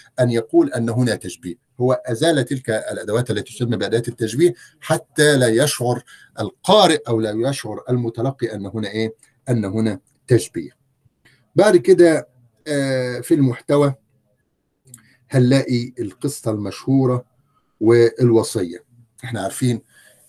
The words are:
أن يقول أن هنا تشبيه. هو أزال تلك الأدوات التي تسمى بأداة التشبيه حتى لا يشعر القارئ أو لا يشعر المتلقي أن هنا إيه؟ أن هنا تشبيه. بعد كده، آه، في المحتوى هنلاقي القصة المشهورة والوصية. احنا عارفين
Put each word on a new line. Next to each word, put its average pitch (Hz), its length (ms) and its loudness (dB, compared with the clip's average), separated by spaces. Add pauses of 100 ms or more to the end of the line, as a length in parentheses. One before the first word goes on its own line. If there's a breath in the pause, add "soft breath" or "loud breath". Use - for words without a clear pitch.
(200 soft breath)
أن 123 120 2
يقول 139 420 2
أن 117 160 -4
هنا 117 260 0
تشبيه. 90 400 -12 (260)
هو 127 240 0
أزال 139 400 0
تلك 131 240 -8
الأدوات 107 600 -4
التي 101 220 -6
تسمى 117 240 -4
بأداة 107 300 -2
التشبيه 127 460 0 (260 loud breath)
حتى 151 580 0
لا 127 100 4
يشعر 120 560 0 (360 soft breath)
القارئ 165 680 2
أو 113 140 0
لا 110 280 -2
يشعر 110 400 -10
المتلقي 120 680 -4
أن 98 100 -8
هنا 104 220 -6
إيه؟ 110 280 -4 (340 soft breath)
أن 113 160 0
هنا 110 340 -2 (280)
تشبيه. 90 440 0 (840 soft breath)
بعد 180 220 6
كده، 170 500 4 (400)
آه، 131 520 -2
في 123 140 -2
المحتوى 143 640 2 (1300 soft breath)
هنلاقي 127 720 2
القصة 110 520 -6
المشهورة 123 720 -2 (540)
والوصية. 113 1040 2 (400)
احنا 117 180 -8
عارفين 117 400 -2 (480 soft breath)